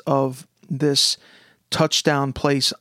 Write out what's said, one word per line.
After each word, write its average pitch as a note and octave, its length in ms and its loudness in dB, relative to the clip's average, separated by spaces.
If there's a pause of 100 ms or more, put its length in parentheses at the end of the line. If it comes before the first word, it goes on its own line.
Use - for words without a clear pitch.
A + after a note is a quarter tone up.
of C3+ 400 0 (220)
this C#3 480 0 (540)
touchdown C#3+ 640 0
place C#3+ 460 0